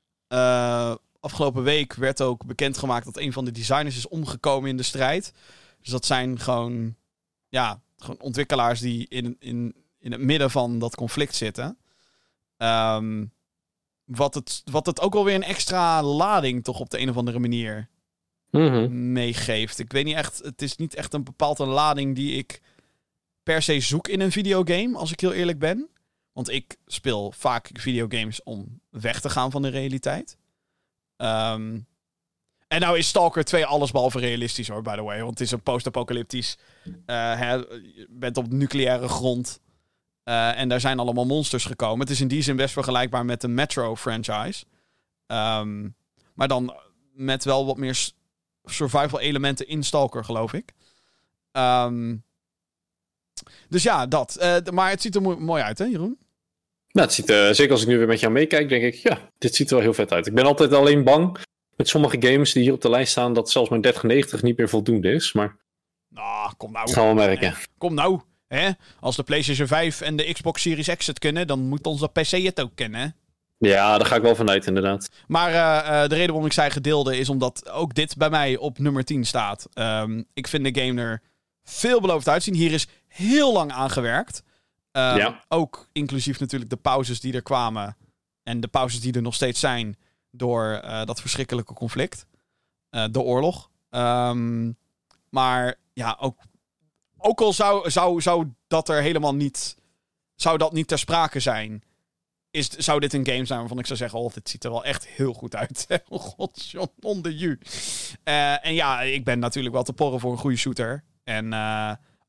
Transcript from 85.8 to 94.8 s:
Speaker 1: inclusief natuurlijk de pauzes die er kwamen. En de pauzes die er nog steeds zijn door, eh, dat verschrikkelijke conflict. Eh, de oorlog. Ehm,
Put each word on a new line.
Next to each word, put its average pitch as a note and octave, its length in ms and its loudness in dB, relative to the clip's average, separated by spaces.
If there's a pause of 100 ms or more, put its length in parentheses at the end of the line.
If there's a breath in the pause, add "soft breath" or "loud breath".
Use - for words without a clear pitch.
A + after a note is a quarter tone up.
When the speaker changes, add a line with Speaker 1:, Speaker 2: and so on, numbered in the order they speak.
Speaker 1:
inclusief C3+ 480 -4
natuurlijk B2+ 320 -6
de B2+ 60 -4
pauzes C3 420 0
die C3 140 -6
er B2 80 -4
kwamen. A2+ 560 -2 (460)
En A#2 160 -4
de A2+ 80 -4
pauzes A#2+ 340 0
die B2 120 -2
er A#2+ 80 0
nog A#2 140 -4
steeds B2 240 0
zijn A#2 380 -2 (340)
door, A#2+ 340 -2 (180)
eh, A2 220 -6
dat A#2 160 -6
verschrikkelijke - 520 -4
conflict. - 520 -6 (640)
Eh, A2+ 220 -4
de A#2+ 100 -2
oorlog. B2+ 480 0 (200)
Ehm, A#2+ 840 0 (580)